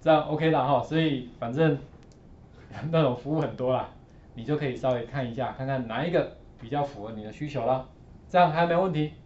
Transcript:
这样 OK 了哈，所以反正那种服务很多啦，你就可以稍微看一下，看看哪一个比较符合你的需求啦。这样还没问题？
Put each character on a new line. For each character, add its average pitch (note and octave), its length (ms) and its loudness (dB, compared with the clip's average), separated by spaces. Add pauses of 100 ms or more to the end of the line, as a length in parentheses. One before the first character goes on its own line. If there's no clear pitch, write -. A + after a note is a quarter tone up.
这 D#3+ 100 4
样 D3+ 120 6
OK D#3 260 0
了 C#3+ 180 4
哈， C3+ 160 2
所 D#3 160 -2
以 C#3+ 300 0 (100)
反 A#2+ 140 -6
正 D3+ 240 4 (1120)
那 D#3+ 120 4
种 B2 120 4
服 C#3+ 200 -4
务 D#3+ 40 0
很 B2 160 -2
多 B2+ 160 0
啦， A2+ 180 -2 (440)
你 A#2 100 -12
就 C#3+ 140 -2
可 D3 80 -2
以 B2+ 100 -2
稍 C3 180 0
微 A#2+ 120 -2
看 C3 260 -6
一 - 20 -10
下， A#2 220 -4
看 C3 120 -6
看 C3 200 -2
哪 A#2 160 -4
一 E3+ 80 -2
个 D#3+ 260 0 (220)
比 A2+ 100 -16
较 C#3+ 140 -2
符 A#2+ 200 -8
合 A2 80 -10
你 G#2+ 120 -12
的 G#2+ 80 -12
需 D3 160 -10
求 B2+ 200 -4
啦。 C3 200 0 (400)
这 F#3 100 2
样 F3 140 8
还 E3 140 2
没 E3+ 100 2
问 F#3 160 2
题？ D3+ 220 0 (120)